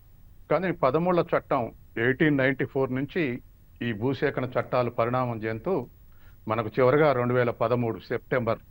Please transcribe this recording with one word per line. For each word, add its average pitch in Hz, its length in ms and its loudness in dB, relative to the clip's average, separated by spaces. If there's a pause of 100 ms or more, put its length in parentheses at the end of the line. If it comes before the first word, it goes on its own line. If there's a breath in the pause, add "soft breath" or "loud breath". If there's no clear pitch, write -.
(500)
కానీ 170 220 0
పదమూడుల 165 520 2 (120)
చట్టం 127 360 -2 (260)
ఎయిటీన్ 131 400 2
నైంటీ 135 260 0
ఫోర్ 131 300 -2
నుంచి 135 480 -4 (400)
ఈ 117 100 -2
భూసేకరణ 127 520 -2
చట్టాలు 123 460 -2
పరిణామం 120 520 -2
చెందుతూ 117 440 -4 (640 soft breath)
మనకు 110 200 0
చివరగా 139 440 4
రెండు 123 220 0
వేల 123 160 2
పదమూడు 117 480 0
సెప్టెంబర్ 117 600 -4 (120)